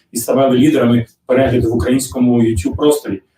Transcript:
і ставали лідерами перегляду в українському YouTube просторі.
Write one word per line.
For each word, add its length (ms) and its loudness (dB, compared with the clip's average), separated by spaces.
і 60 -10
ставали 400 0
лідерами 480 2
перегляду 440 0
в 60 -4
українському 680 0
YouTube 340 -2
просторі. 460 -2